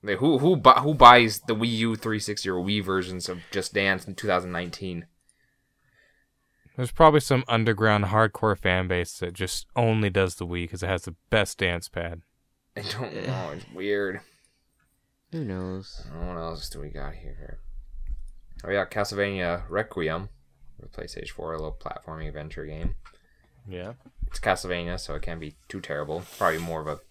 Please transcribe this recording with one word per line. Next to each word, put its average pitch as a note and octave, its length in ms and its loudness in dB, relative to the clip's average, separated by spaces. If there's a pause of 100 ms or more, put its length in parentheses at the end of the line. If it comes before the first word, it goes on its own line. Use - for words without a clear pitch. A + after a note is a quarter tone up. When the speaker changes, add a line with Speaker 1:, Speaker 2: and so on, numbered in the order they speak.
Speaker 1:
Like, G2+ 140 0
who, C#3+ 200 4
who D#3+ 200 4
bu-, B2+ 140 8 (100)
who D3 120 2
buys B2 540 12
the A2+ 80 2
Wii A2+ 220 0
U A2+ 180 0
three A2 240 -2
sixty G#2 300 -6
or F#2 80 0
Wii G2 260 0
versions F#2 460 -2
of F2+ 100 -8 (120)
Just - 220 -4
Dance G2 320 0
in G2 100 -12
two - 120 -6
thousand F2+ 240 0
nineteen? F2 540 -8 (1700)
Speaker 2:
There's B2+ 160 -6
probably D#3 280 8
some B2+ 280 2
underground A2 580 4
hardcore G#2+ 520 2
fan F#2 300 2
base F2+ 320 -2
that F2 140 -6
just F#2 420 -6
only A2 340 2
does F#2+ 260 2
the F2+ 120 -8
Wii F2 220 -4
'cause F2+ 140 -8
it F2 40 -2
has F#2 160 -2
the E2+ 120 -10 (140)
best G#2+ 300 0
dance F2 280 -2
pad. E2+ 340 -8 (540)
Speaker 1:
I G#2 60 -10
don't A2 320 -8
Speaker 3:
Eh. - 140 -8
Speaker 1:
know. G#2+ 240 -6
It's E2 200 -14
weird. G2 500 -4 (1120)
Speaker 3:
Who E3 140 -6
knows? F#2 680 -8
Speaker 1:
Uh, E2 140 -8
what F2+ 120 -6
else D#2+ 320 -8
do C#2 120 -14
we D2 80 -12
got C#2+ 260 -10
here? - 440 -12 (1040)
Oh F#2 80 -4
yeah, G2 140 2
Castlevania G2 840 -2
Requiem F2+ 600 -4 (500)
for - 80 -18
PlayStation - 440 -12
four, D#2+ 220 -8
a D#2+ 40 -6
little D#2 220 -8
platforming D#2+ 480 -12
adventure D2+ 380 -10
game. D#2 300 -4 (720)
Speaker 2:
Yeah. F#2 260 -12 (340)
Speaker 1:
It's - 120 -4
Castlevania, F2+ 600 -2
so - 160 -10
it D2+ 60 -6
can't E2 180 -6
be D#2 160 -12 (120)
too G2 140 -10
terrible. D2+ 420 -6 (140)
Probably E2 220 2
more E2 220 -4
of D2+ 60 -8
a D2+ 120 -6 (120)